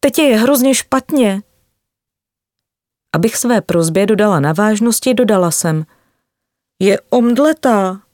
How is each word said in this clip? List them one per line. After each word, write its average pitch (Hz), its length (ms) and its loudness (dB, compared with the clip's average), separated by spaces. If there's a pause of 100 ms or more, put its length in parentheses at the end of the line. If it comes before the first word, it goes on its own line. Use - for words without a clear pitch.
Tetě 294 220 0
je 262 140 4
hrozně 254 380 2
špatně.“ 240 680 -2 (1700)
Abych 208 240 -2
své 240 240 0
prosbě 170 460 -2
dodala 208 340 0
na 147 120 0
vážnosti, 214 640 0
dodala 208 360 0
jsem: 156 360 -4 (920)
„Je 202 220 0
omdletá.“ 240 1000 0 (120)